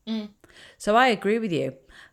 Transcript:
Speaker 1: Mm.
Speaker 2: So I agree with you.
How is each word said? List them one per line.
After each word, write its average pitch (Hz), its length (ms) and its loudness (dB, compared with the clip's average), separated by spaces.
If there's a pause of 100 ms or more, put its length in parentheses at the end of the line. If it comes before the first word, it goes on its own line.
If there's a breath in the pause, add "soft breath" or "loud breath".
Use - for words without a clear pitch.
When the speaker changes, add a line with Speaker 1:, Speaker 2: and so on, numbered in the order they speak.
Speaker 1:
Mm. 214 220 -6 (480 loud breath)
Speaker 2:
So 208 180 0
I 254 120 6
agree 208 300 0
with 220 140 -4
you. 135 220 -2 (380 loud breath)